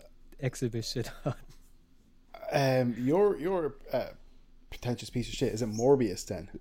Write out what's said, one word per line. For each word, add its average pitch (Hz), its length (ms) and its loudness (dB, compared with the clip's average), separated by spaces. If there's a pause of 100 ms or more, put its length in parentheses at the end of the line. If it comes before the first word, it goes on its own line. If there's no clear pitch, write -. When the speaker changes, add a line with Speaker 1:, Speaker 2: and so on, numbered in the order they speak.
(400)
Speaker 1:
exhibition 120 680 -2 (100)
<laughs> - 100 -6
on? 139 100 -2 (1160)
Speaker 2:
Um, 131 460 4
your, 170 400 4
your, 160 380 -2 (160)
uh, - 160 0 (600)
pretentious 123 400 -4
piece 120 180 -2
of - 80 -8
shit. 110 180 0
Is 110 80 -2
it 113 80 -2
Morbius 117 560 4
then? 92 240 -8 (120)